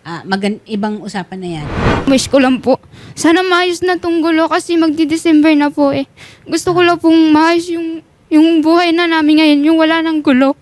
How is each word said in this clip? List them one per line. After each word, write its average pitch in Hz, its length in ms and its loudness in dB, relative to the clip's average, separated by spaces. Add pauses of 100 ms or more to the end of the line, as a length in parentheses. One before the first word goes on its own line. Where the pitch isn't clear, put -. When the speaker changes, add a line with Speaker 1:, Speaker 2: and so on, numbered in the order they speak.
Speaker 1:
ah, 165 220 -14
magan-, 196 400 -4
ibang 214 400 -8
usapan 190 340 -12
na 180 160 -10
yan. 151 140 -10 (380)
Speaker 2:
Wish 269 260 0
ko 269 80 4
lang 254 240 0
po, 254 160 0 (320)
sana 339 320 0
maayos 359 400 -2
na 359 140 0
tong 339 260 -2
gulo 320 240 0
kasi 339 300 -2
magdi-December 320 760 2
na 294 140 2
po 285 240 0
eh. 277 160 -6 (360)
Gusto 339 280 -4
ko 339 80 0
lang 349 160 2
pong 330 160 0 (180)
maayos 330 380 2
yung, 330 320 -8 (300)
yung 311 180 4 (140)
buhay 339 300 2
na 339 140 0
namin 311 380 2
ngayon, 294 220 4
yung 320 120 2
wala 320 220 2
nang 320 220 -2
gulo. 269 400 2